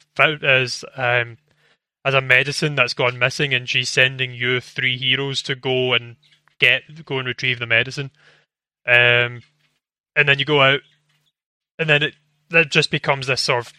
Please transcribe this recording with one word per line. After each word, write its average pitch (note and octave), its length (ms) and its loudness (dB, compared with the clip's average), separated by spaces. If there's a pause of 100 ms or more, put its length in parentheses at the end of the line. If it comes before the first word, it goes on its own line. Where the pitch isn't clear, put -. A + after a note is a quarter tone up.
(140)
fou-, D3+ 280 2
is, C3 420 0 (100)
um, A#2+ 440 -2 (680)
has C3+ 100 0
a C3+ 60 4
medicine C3+ 560 0
that's B2 180 0
gone B2 240 -2
missing, C3 340 0
and B2+ 160 -4
she's B2+ 200 -2
sending C3 440 0
you B2 280 -2
three B2+ 360 -6
heroes C3 460 -2
to C3+ 140 -6
go B2+ 360 -2
and A#2+ 220 -4 (460)
get, C3 440 0
go C3+ 140 -6
and C3 80 -6
retrieve B2 320 -4
the B2 80 -6
medicine." B2+ 460 -2 (720)
Um, A#2+ 540 4 (720)
and D3 140 2
then C#3 100 2
you C#3 60 -4
go C#3+ 160 2
out, C3+ 200 4 (960)
and D#3+ 100 -2
then D3 140 4
it, D3+ 120 -4 (360)
that E3 200 2
just - 200 2
becomes C#3 360 -2
this C3 140 -2
sort A#2+ 260 -2
of, - 120 -20